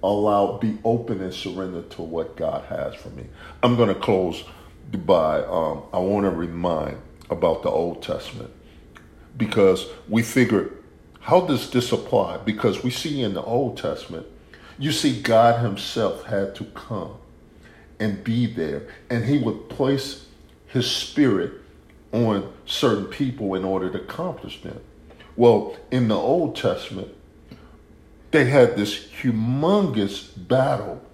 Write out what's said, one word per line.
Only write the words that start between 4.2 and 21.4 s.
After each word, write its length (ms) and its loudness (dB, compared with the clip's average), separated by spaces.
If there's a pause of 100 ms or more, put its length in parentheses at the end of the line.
by, 520 2
um, 400 -2 (100)
I 60 0
wanna 320 2
remind 640 -4 (320)
about 340 0
the 60 0
Old 320 -2
Testament 500 -10 (840)
because 500 4 (220)
we 120 2
figure, 500 2 (480)
how 220 4
does 280 -2
this 220 0
apply? 460 0
Because 460 -2
we 60 0
see 320 -4
in 120 -2
the 100 -6
Old 340 -2
Testament, 480 -8 (540)
you 120 -2
see 300 0
God 400 6
himself 600 -4
had 320 -4
to 100 -10
come 480 -10 (840)
and 240 -4
be 240 0
there, 400 -4 (240)
and 120 0
he 140 2
would 320 -2
place 560 -2 (400)
his 240 0
spirit 640 2 (580)